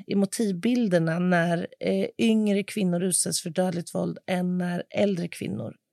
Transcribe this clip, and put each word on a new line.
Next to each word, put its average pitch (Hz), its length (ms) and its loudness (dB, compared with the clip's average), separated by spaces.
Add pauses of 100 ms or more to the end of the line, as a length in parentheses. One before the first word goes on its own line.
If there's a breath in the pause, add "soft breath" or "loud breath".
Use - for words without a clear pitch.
i - 80 -2
motivbilderna 196 1040 2
när, 175 480 2 (140)
eh, 190 260 0 (120)
yngre 214 440 4
kvinnor 180 400 -2
utsätts 180 400 0
för 175 80 -8
dödligt 175 440 -2
våld 170 240 -4 (120)
än 180 280 0
när 175 320 -2
äldre 196 380 0
kvinnor - 460 -8 (180)